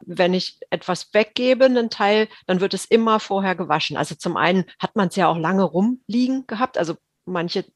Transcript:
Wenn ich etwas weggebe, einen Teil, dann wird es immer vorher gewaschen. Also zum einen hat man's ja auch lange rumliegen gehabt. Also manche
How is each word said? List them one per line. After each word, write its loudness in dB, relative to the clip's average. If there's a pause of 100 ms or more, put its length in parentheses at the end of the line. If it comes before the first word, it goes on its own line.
Wenn 0
ich -4 (100)
etwas -6
weggebe, 2
einen 2
Teil, 2 (180)
dann 0
wird -2
es -4
immer 2
vorher -2
gewaschen. -2
Also -4
zum -4
einen 2 (140)
hat -6
man's 0
ja 2
auch 0
lange 2
rumliegen 0
gehabt. -4
Also -4 (300)
manche -4 (120)